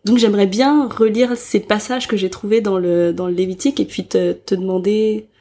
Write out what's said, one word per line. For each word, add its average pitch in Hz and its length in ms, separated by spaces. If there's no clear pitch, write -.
donc 220 120
j'aimerais 208 300
bien 262 420
relire 226 480
ces - 240
passages 247 480
que 220 80
j'ai 190 140
trouvés 214 300
dans 202 180
le, 175 340
dans 180 140
le 180 80
Lévitique 185 440
et 202 60
puis - 220
te, 180 260
te - 220
demander 208 720